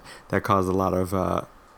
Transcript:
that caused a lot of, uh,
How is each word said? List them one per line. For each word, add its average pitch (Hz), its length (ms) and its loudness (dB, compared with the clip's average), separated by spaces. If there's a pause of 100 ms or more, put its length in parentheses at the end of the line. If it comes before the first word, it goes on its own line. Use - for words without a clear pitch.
(300)
that 98 160 0
caused 95 240 2
a 92 40 0
lot 95 200 2
of, 90 200 0
uh, 90 280 0 (360)